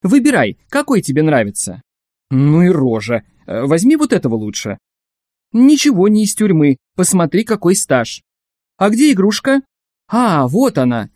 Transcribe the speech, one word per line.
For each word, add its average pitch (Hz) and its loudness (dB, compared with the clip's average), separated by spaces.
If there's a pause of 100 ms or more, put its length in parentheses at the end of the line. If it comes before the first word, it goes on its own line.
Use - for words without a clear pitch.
Выбирай, 220 0 (120)
какой 277 -2
тебе 143 -2
нравится. 113 -2 (480)
Ну 147 2
и 180 4
рожа. 117 -2 (220)
Э, 113 -8
возьми 175 0
вот 294 -2
этого 127 -2
лучше. 107 -8 (760)
Ничего, 254 4
не 214 2
из 202 -2
тюрьмы. 156 2 (180)
Посмотри, 180 0
какой 208 0
стаж. - -4 (560)
А 196 0
где 262 2
игрушка? 214 0 (460)
А, 190 0
вот 220 0
она. 123 -2